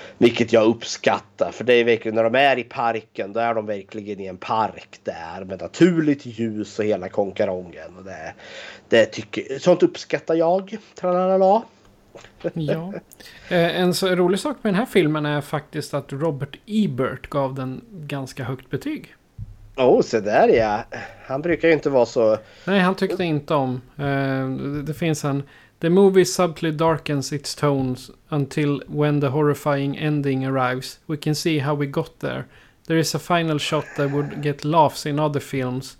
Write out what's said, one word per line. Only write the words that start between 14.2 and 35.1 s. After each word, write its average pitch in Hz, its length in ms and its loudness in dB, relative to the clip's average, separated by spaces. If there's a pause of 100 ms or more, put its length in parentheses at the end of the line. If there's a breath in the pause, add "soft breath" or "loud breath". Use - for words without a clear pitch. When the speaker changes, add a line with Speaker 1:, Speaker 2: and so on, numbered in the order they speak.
Speaker 2:
sak 302 220 -4
med 214 100 0
den 180 60 2
här 247 80 0
filmen 156 400 2
är 147 140 0
faktiskt 143 540 -6
att 143 180 -8
Robert 143 440 -4 (100)
Ebert 135 640 -2
gav 135 240 -2
den 131 380 -8
ganska 143 520 -10
högt 123 260 -8
betyg. 262 440 -8 (640)
Speaker 1:
Åh, 131 260 6
se - 180 -2
där, 117 280 4
ja. 113 360 2 (420 loud breath)
Han 135 160 -6
brukar 165 260 0
ju 165 60 6
inte 147 160 0
vara 123 160 4
så 110 320 2 (260 loud breath)
Speaker 2:
Nej, 190 160 2
han 180 140 2
tyckte 185 300 -2
inte 151 300 -2
om. 131 260 0 (180)
Eh, 135 500 -2
det, 135 340 -6
det 147 120 -6
finns 156 300 -2
en 139 180 -2 (380 soft breath)
"The 165 100 0
movie 190 340 8
subtly 170 460 0
darkens 151 640 0
its 143 220 -8
tones 135 560 0 (200)
until 143 560 0
when 147 340 0
the 143 60 2
horrifying 143 680 0
ending 143 480 0
arrives. 131 600 -2
We 160 100 -4
can 151 180 -2
see 156 240 0
how 143 180 0
we 143 100 -2
got 147 340 -6
there. 131 240 -6 (420 soft breath)
There 165 140 2
is 160 140 -2
a 160 40 -4
final 165 400 0
shot 147 260 -2 (120)
that 143 140 0
would 143 340 -4
get 147 200 -4
laughs 151 420 2
in 147 120 -2